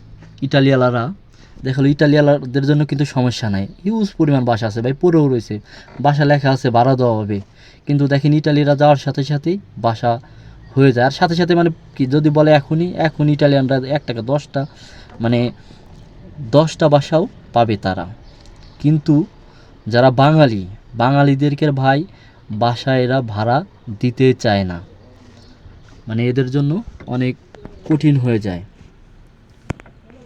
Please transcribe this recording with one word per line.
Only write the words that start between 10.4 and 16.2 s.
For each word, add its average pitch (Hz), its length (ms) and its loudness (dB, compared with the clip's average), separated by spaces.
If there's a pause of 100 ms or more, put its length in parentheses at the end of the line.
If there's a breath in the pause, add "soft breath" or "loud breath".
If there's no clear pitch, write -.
হয়ে 135 180 4
যায়। 123 140 2
আর 139 40 0
সাথে 170 240 -2
সাথে 170 200 0
মানে 170 160 2 (260)
কি, 135 100 -2
যদি 151 240 0
বলে 156 220 2
এখনই, 156 420 0
এখন 151 340 -2
ইটালিয়ানরা 139 480 0 (120)
এক 143 180 -4
টাকা 117 160 -8
দশটা, 139 440 -6 (540 loud breath)
মানে 120 300 0 (1000 loud breath)